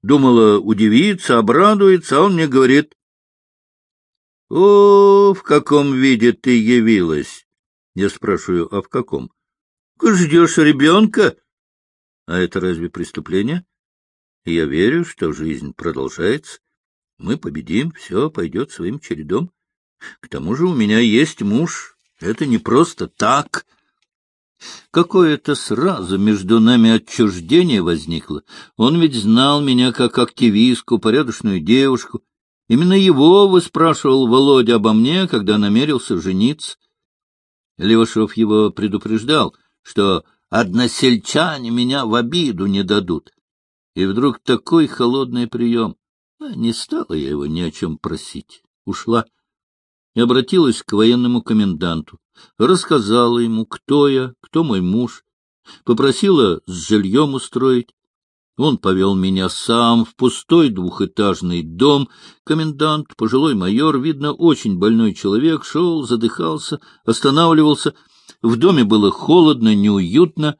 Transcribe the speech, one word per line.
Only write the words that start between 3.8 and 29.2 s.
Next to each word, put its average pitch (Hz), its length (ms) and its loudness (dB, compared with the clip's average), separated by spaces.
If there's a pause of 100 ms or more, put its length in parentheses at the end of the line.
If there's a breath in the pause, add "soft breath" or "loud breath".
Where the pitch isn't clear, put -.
«О, 202 840 6
в - 100 -8
каком 147 500 2
виде 127 380 2
ты 123 260 0
явилась?» 107 880 0 (480)
Я 98 160 -2
спрашиваю: 90 640 -4
«А 98 80 -4
в - 60 -16
каком?» 76 440 -8 (680)
«Ждёшь 170 560 2
ребёнка?» 165 760 2 (920)
«А 85 120 -6
это 90 240 -2
разве 87 280 -6
преступление?» 98 760 -6 (800)
«Я 82 200 -2
верю, 101 380 -2
что 82 300 -8
жизнь 71 400 -10
продолжается. 82 880 -8 (580)
Мы 92 200 -6
победим, 104 540 -6
всё 127 380 -6
пойдёт 110 420 -8
своим 101 280 -10
чередом. 92 520 -6 (680 loud breath)
К - 80 -20
тому 78 260 -6
же 165 120 -2
у 175 60 -2
меня 110 260 0
есть 120 420 0
муж. 110 560 -4 (240)
Это 139 240 -6
не 120 140 -2
просто 120 480 -2
так». - 580 -4 (1200 loud breath)
Какое-то 165 640 0
сразу 113 640 -4
между 104 440 2
нами 113 280 6
отчуждение 110 920 0
возникло. 80 600 -6 (360 loud breath)
Он 139 220 2
ведь 156 140 2
знал 123 480 0